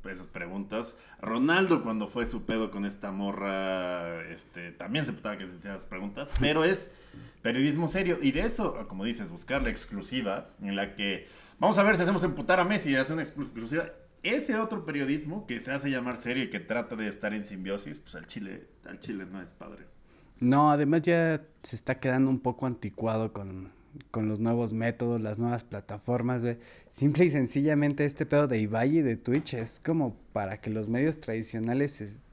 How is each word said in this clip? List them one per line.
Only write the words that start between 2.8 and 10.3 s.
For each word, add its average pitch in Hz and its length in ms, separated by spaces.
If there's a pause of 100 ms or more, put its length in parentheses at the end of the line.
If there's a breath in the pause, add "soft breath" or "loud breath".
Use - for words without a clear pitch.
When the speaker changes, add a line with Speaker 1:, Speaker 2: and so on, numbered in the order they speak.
Speaker 1:
esta 98 240
morra, 95 1200
este, 85 420
también 110 320
se 120 60
emputaba 104 260
que 95 100
se 90 100
hicieran 95 200
esas - 120
preguntas, 101 420 (100)
pero 151 240
es 185 240 (540 loud breath)
periodismo 143 460
serio 180 340
y 135 80
de - 120
eso, - 460
como - 160
dices, 107 260
buscar 127 320
la 120 80
exclusiva 101 760 (140)